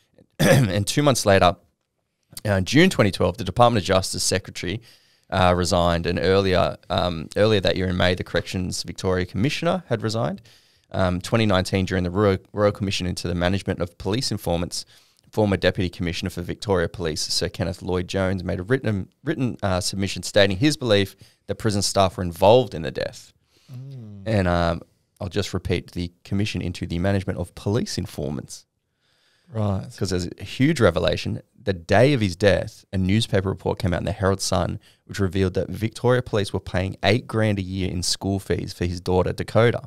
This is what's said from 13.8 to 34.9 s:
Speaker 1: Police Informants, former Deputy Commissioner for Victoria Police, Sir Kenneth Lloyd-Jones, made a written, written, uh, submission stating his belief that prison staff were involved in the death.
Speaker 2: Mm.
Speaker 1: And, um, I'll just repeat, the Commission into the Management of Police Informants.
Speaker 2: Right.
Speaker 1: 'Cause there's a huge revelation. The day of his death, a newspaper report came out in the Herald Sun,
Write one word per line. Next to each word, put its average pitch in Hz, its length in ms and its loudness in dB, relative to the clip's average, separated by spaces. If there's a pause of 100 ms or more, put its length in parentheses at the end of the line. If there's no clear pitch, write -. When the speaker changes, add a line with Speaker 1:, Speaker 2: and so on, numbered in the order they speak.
Speaker 1:
Police 107 320 -2
Informants, 87 540 -4 (460)
former 104 240 2
Deputy 90 320 0
Commissioner 87 440 -6
for 87 100 -8
Victoria 85 480 -2
Police, 82 320 -6
Sir - 260 -2
Kenneth 87 360 -6
Lloyd-Jones, 92 600 -2
made 90 160 -4
a 90 40 -6
written, 110 440 -2 (160)
written, 131 380 -2
uh, 92 200 0
submission 95 420 -4
stating 98 340 4
his 143 200 2
belief 101 380 2 (300)
that 101 100 -6
prison 101 280 0
staff 98 340 2
were 95 60 -2
involved 98 500 4
in 80 80 -6
the 69 80 -4
death. - 440 -8 (380)
Speaker 2:
Mm. 123 540 -16
Speaker 1:
And, 104 220 2
um, 85 340 2 (400)
I'll 98 80 -6
just 98 240 -4
repeat, - 380 -4
the 87 200 -6 (120)
Commission 101 360 -2
into 90 280 -6
the 85 100 -4
Management 95 400 0
of 87 160 -8
Police - 460 -4
Informants. - 680 -8 (840)
Speaker 2:
Right. 107 340 -2 (120)
Speaker 1:
'Cause 98 140 -2
there's 90 160 -2 (120)
a - 40 -14
huge 147 360 0
revelation. 87 600 2 (200)
The 98 120 -2
day 101 400 4
of 117 80 2
his 90 140 0
death, 95 580 2
a 98 40 -2
newspaper 95 520 2
report 92 300 -4
came 87 140 0
out 85 60 -2
in - 60 -6
the 82 60 -2
Herald 95 300 0
Sun, 90 380 -2 (260)